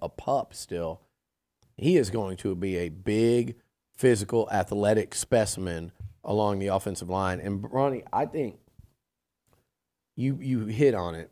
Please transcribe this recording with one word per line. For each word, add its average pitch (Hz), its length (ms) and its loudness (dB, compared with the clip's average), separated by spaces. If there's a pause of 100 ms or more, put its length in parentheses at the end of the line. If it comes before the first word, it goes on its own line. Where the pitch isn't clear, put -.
a 85 80 -6
pup - 440 -4
still, 85 480 -8 (760)
he 175 200 4
is 113 120 4
going 98 280 -4
to 95 180 -2
be 92 220 -2
a 87 120 -2
big, 113 640 2 (400)
physical, 113 560 4
athletic 101 640 2
specimen 92 760 0 (320)
along 104 360 0
the 98 80 -2
offensive 95 420 -2
line. 92 300 0
And 98 320 -6
Ronnie, 131 400 0
I 135 140 0
think 139 320 -6 (1600)
you, 135 240 0
you 127 240 -2
hit 120 280 4
on 87 220 -2
it 82 160 -12